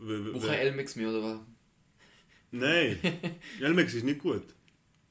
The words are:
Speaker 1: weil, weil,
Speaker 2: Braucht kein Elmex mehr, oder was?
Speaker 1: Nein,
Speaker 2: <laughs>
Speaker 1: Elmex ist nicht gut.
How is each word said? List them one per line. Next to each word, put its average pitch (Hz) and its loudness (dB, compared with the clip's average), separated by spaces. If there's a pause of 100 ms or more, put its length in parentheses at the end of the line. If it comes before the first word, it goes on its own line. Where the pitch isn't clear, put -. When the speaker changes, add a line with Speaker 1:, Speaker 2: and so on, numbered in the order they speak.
Speaker 1:
weil, 107 -4
weil, 110 -6
Speaker 2:
Braucht 113 -4
kein 147 0
Elmex 135 -2
mehr, 113 -2
oder 110 0
was? 110 -4 (1120)
Speaker 1:
Nein, 131 2 (320)
Speaker 2:
<laughs> - -14
Speaker 1:
Elmex 147 4
ist 117 -2
nicht 139 0
gut. 127 -2 (680)